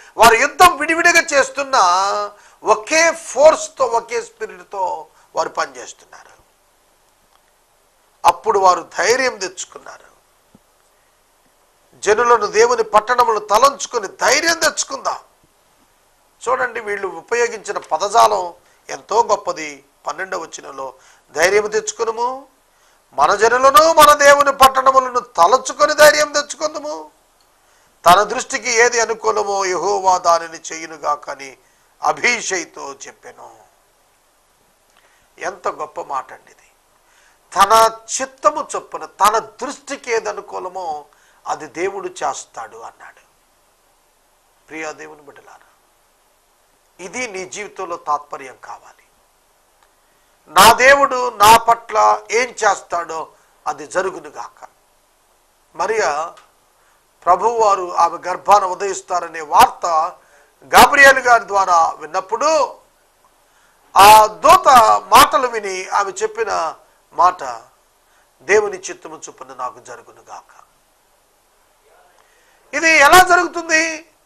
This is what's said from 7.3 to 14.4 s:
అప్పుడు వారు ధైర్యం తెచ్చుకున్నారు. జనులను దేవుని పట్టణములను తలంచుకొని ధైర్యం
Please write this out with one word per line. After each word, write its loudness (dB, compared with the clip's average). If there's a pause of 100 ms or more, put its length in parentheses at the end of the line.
అప్పుడు 0
వారు 2
ధైర్యం -2
తెచ్చుకున్నారు. -16 (1900)
జనులను 0
దేవుని 0
పట్టణములను 0
తలంచుకొని -2
ధైర్యం -2